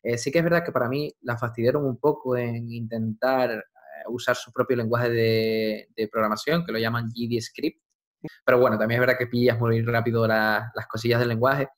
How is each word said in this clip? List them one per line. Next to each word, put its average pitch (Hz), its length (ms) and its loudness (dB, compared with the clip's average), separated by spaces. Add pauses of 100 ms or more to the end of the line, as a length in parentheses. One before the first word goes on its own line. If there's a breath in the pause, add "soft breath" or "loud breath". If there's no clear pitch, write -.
Eh, 120 140 0
sí 135 140 -4
que 165 80 4
es 165 40 2
verdad 170 220 2
que 131 80 -6
para 123 160 0
mí 147 320 -4
la 120 160 -4
fastidiaron 120 480 0
un 123 120 -2
poco 143 380 0
en 117 360 -4
intentar, 117 800 -2
eh, 107 120 -6 (460)
usar 123 260 -2
su - 160 -14
propio 127 240 0
lenguaje 120 360 0
de, 110 840 0
de 110 140 -2
programación, 113 560 0
que 110 80 -6
lo 113 60 -2
llaman 113 320 -2
G 117 220 -6
D 117 80 0
Script. - 400 -8 (640 loud breath)
Pero 127 140 6
bueno, 120 180 4
también 117 240 2
es 123 60 4
verdad 127 120 2
que 123 80 -2
pillas 120 320 2
muy 113 240 2
rápido 117 440 2
la, 110 480 0
las 110 120 -8
cosillas 117 320 0
del 120 100 2
lenguaje 131 480 2